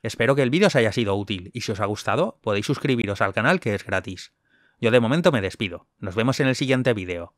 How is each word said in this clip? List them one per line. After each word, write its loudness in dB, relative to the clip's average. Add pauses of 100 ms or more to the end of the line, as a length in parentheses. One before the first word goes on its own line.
Espero 0
que 2
el 2
vídeo 4
os 4
haya 4
sido 0
útil, -4
y -6
si -4
os -4
ha 0
gustado, -2
podéis -2
suscribiros -2
al 0
canal 0
que -2
es -6
gratis. -6 (460)
Yo 2
de 4
momento 2
me 2
despido. -6 (120)
Nos -8
vemos 0
en 2
el 0
siguiente 0
vídeo. -6